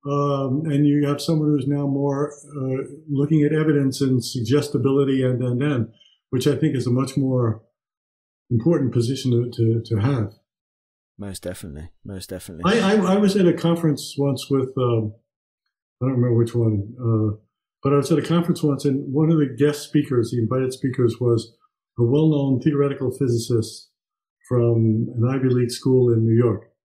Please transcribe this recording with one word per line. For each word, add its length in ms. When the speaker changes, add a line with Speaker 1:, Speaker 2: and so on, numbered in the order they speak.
Speaker 1:
um, 600
and 200
you 180
have 160
someone 280
who's 180
now 200
more, 460
uh, 280
looking 340
at 80
evidence 480
and 240
suggestibility 1000
and, 200
and, 180
and, 280
which 180
I 80
think 220
is 100
a 40
much 260
more 440
important 440
position 380
to, 200
to, 340
to 160
have. 320
Speaker 2:
Most 260
definitely. 460
Most 240
definitely. 420
Speaker 1:
I, 240
I, 200
I 20
was 180
at 120
a 60
conference 640
once 320
with, 280
um, 360
I 40
don't 60
remember 240
which 180
one, 480
uh, 360
but 100
I 40
was 140
at 80
a 40
conference 400
once, 220
and 280
one 180
of 60
the 200
guest 260
speakers, 480
the 80
invited 340
speakers, 460
was 340
a 40
well-known 580
theoretical 500
physicist 760
from 680
an 140
Ivy 200
League 220
school 400
in 140
New 100
York. 360